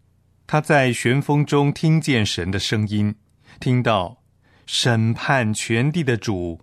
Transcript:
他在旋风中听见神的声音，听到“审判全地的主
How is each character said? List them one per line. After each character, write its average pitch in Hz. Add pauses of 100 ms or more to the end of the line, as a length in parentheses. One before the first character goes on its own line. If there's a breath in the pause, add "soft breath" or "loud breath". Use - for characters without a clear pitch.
(460)
他 151
在 135
旋 123
风 147
中 143
听 160
见 120
神 90
的 95
声 107
音， 104 (460 soft breath)
听 123
到 107 (420 soft breath)
“审 113
判 120
全 123
地 170
的 120
主 87